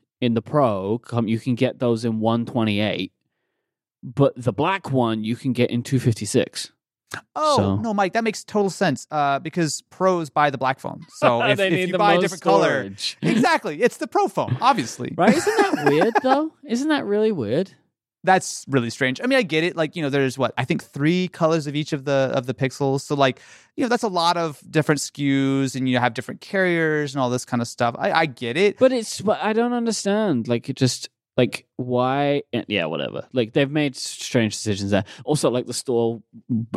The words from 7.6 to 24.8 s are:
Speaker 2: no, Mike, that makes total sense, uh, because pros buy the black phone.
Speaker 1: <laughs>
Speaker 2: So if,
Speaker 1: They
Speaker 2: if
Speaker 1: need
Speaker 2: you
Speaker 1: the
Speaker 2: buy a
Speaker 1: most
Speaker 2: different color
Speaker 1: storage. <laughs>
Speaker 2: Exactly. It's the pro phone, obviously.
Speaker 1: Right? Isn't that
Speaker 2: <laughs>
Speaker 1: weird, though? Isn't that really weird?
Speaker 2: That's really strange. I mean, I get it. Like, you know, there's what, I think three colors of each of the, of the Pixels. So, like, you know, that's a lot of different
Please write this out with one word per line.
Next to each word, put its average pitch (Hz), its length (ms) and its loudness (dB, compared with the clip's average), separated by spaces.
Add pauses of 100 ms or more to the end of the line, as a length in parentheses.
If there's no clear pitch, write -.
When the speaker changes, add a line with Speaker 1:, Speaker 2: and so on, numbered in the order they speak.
Speaker 2:
no, 220 180 -4
Mike, 196 200 0
that 226 100 0
makes 220 180 -4
total 202 280 -2
sense, 160 400 -2
uh, 143 280 0
because 156 520 -4
pros 180 400 0
buy 147 200 4
the 131 80 -4
black 131 220 -2
phone. - 280 -12
Speaker 1:
<laughs> - 100 -20
Speaker 2:
So 123 240 4
if, 208 160 2
Speaker 1:
They 196 100 2
Speaker 2:
if 180 60 0
Speaker 1:
need 180 140 0
Speaker 2:
you 185 40 -4
Speaker 1:
the 185 60 0
Speaker 2:
buy 208 140 6
a - 40 6
Speaker 1:
most 180 60 2
Speaker 2:
different 190 200 -4
color 185 220 4
Speaker 1:
storage. 123 540 -2
<laughs> - 40 -12
Speaker 2:
Exactly. 226 600 2
It's - 160 2
the 311 100 -6
pro 403 200 2
phone, - 320 -2
obviously. 190 560 0
Speaker 1:
Right? 220 200 6
Isn't 427 220 0
that 359 260 2
Speaker 2:
<laughs> 143 60 4
Speaker 1:
weird, 180 320 4
though? 285 320 2 (120)
Isn't 262 220 -2
that 294 160 0
really 214 280 2
weird? 143 380 -2 (540)
Speaker 2:
That's - 440 0
really 123 220 0
strange. 131 320 -2
I 240 40 -2
mean, 262 120 2
I 254 40 4
get 160 200 0
it. 175 140 -2
Like, - 180 -2
you 170 80 -6
know, 139 80 -2
there's 135 260 0
what, 127 220 -2
I 127 60 2
think 180 180 -2
three 170 460 0
colors 160 400 0
of 143 80 -4
each 151 160 -4
of 139 120 -4
the, 135 300 0
of 127 120 -2
the 131 60 -4
Pixels. 135 500 -2
So, - 120 -6
like, 135 260 2 (360)
you 285 80 -2
know, 240 40 0
that's 233 140 0
a 233 60 0
lot 175 280 2
of 165 320 -4
different 151 320 2